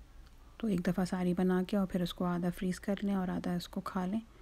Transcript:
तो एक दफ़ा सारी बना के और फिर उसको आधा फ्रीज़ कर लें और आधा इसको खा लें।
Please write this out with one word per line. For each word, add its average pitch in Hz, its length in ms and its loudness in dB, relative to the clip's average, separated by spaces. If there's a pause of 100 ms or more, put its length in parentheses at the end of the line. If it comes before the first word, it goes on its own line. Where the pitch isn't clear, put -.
(600)
तो 226 80 0
एक 185 140 4
दफ़ा 185 240 2
सारी 180 280 2
बना 185 280 4
के 185 140 -2
और 196 100 2
फिर 180 160 0
उसको 175 240 -2
आधा 175 260 0
फ्रीज़ 180 280 -2
कर 196 220 -2
लें 202 140 0
और 180 140 0
आधा 175 260 -2
इसको - 260 -6
खा - 240 -2
लें। 208 140 -2 (220)